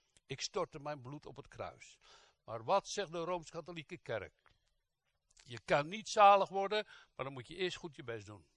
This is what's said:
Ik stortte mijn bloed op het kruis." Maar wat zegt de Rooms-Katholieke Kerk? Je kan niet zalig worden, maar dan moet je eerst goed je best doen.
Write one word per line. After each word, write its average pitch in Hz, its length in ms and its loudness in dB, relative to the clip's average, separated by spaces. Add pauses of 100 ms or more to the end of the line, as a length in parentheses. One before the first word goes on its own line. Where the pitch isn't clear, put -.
(260)
Ik - 160 -10
stortte 165 380 -4
mijn 147 220 -8
bloed 143 240 -12
op - 100 -14
het - 120 -16
kruis." - 500 -12 (460)
Maar 110 200 -10
wat 185 240 2
zegt 185 240 -6
de 170 120 -4
Rooms-Katholieke 165 720 -8
Kerk? - 560 -8 (880)
Je 120 220 -12
kan 147 220 2
niet 202 220 -10
zalig 202 400 10
worden, 196 360 -2
maar - 400 -10
dan 135 80 -8
moet 127 140 -10
je 160 80 -12
eerst 180 220 -2
goed 160 180 -12
je 160 80 -14
best 113 220 -8
doen. 101 200 -16 (120)